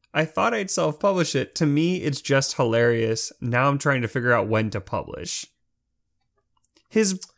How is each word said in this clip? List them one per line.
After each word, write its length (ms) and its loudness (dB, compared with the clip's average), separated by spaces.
I 120 0
thought 280 0
I'd 160 -4
self-publish 640 0
it. 220 -4
To 100 2
me, 300 2
it's 260 -4
just 340 0
hilarious. 840 2
Now 280 0
I'm 100 2
trying 240 0
to 60 -2
figure 240 0
out 160 4
when 220 0
to 100 -4
publish." 640 -8
His 320 2